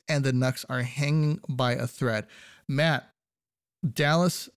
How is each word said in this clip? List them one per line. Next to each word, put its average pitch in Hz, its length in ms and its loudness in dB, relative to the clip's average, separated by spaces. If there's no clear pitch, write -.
and 147 160 0
the 135 100 2
Nucks 127 360 0
are 127 140 -4
hanging 147 640 0
by 127 240 0
a 123 140 -2
thread. 110 400 -2
Matt, 147 400 0
Dallas 160 680 0